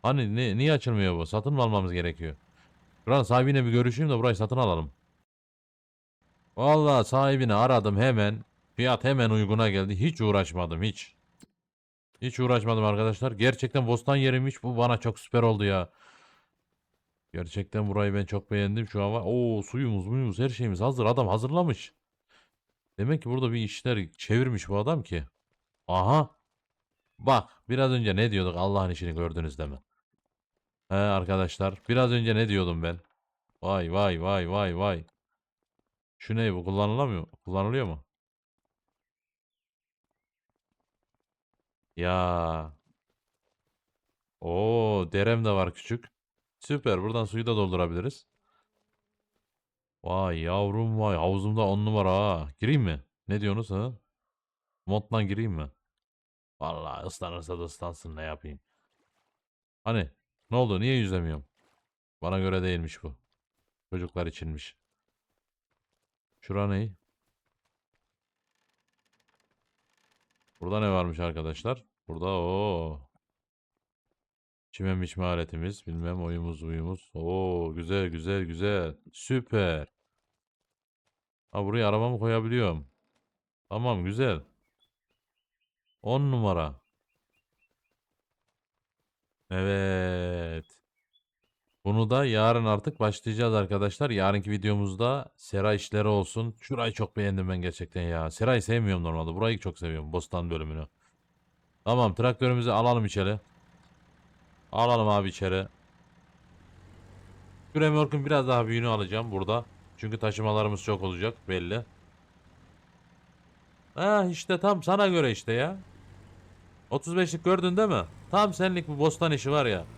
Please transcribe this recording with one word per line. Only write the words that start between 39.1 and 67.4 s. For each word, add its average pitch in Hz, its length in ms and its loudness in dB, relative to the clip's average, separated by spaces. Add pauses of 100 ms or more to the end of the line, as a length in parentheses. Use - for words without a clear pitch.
Ya. 85 760 -2 (1700)
Oo, 104 720 0
derem 110 340 2
de 107 60 2
var 92 220 2
küçük. - 320 -10 (540)
Süper. 120 420 -2
Buradan 110 240 -2
suyu 113 200 -4
da 117 100 0
doldurabiliriz. 90 720 0 (1800)
Vay 90 360 -2
yavrum 101 600 -2
vay. 104 180 0
Havuzumda 98 440 0
on 101 240 2
numara 104 260 2
ha. 92 360 0 (120)
Gireyim 135 220 2
mi? 80 220 -2 (240)
Ne 101 140 -2
diyorsunuz 98 300 -2
ha? 110 220 -4 (920)
Moddan 107 420 0
gireyim 104 240 -2
mi? 76 200 -6 (880)
Vallahi 78 460 -8
ıslanırsa 87 540 -10
da 85 40 -8
ıslansın, 82 520 -12
ne 78 60 -12
yapayım? 76 380 -12 (1200)
Hani? 107 260 0 (420)
Ne 120 60 2
oldu? 107 220 2
Niye 127 160 2
yüzemiyorum? 87 500 -2 (760)
Bana 92 180 -2
göre 92 240 0
değilmiş 85 400 -4
bu. 78 120 -10 (760)
Çocuklar 90 380 -6
içinmiş. 80 500 -10 (1600)
Şura 101 260 -2
ne? 101 220 -2 (3750)